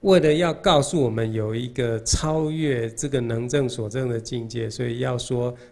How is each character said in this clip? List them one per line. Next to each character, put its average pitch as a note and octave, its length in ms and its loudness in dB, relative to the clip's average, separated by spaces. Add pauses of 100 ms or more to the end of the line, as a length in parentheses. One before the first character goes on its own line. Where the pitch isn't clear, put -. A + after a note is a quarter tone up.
为 F#3+ 160 6
了 D3+ 140 4
要 E3 220 2
告 E3 260 4
诉 E3 180 0
我 B2+ 120 4
们 A2+ 200 0
有 A2 240 -2
一 B2 140 -4
个 A#2 340 -2
超 D#3 480 0
越 C#3 400 0
这 A#2 160 -6
个 C3+ 140 0
能 A#2 260 -2
证 C3+ 220 0
所 A#2 200 -6
证 B2+ 200 -4
的 A#2 100 -2
境 A2+ 300 -6
界， A2+ 220 -6
所 B2 140 -6
以 A#2+ 160 -4
要 B2+ 180 -2
说 B2 360 -2 (180)